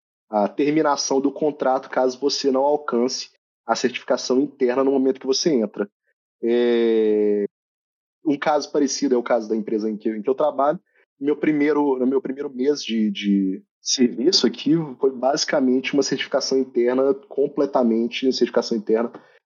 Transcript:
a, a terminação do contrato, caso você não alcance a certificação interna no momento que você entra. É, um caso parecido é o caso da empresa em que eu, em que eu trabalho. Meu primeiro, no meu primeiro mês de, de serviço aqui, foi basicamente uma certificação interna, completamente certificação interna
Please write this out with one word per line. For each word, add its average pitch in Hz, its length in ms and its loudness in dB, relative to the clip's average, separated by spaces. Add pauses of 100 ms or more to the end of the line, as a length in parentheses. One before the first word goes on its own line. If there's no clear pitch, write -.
(300)
a, 104 140 2
a 98 40 0
terminação 147 720 0
do 139 120 0
contrato, 135 580 -2
caso 131 280 0
você 139 320 -2
não 131 120 2
alcance 139 680 -2 (360)
a 113 80 2
certificação 127 640 -2
interna 135 440 0
no 135 60 2
momento 131 300 0
que - 60 -10
você 135 260 0
entra. 107 360 -2 (540)
É, 113 1040 2 (800)
um 147 140 0
caso 151 320 0
parecido 139 440 0
é 120 40 2
o 120 40 -2
caso 117 260 0
da 113 80 0
empresa 107 340 -2
em 104 60 -6
que 104 120 -4
eu, 110 80 -4
em 104 60 -8
que 101 60 -2
eu 131 60 2
trabalho. 147 460 0 (400)
Meu 143 160 0
primeiro, 147 600 2
no 123 80 0
meu 135 140 2
primeiro 139 300 -8
mês 139 320 0
de, 110 280 0
de 98 520 0 (180)
serviço 123 640 2
aqui, - 260 0 (260)
foi 135 140 2
basicamente 131 840 0
uma 139 80 2
certificação 135 560 -2
interna, 131 560 2 (140)
completamente 131 1040 0
certificação 120 440 0
interna 113 360 0 (340)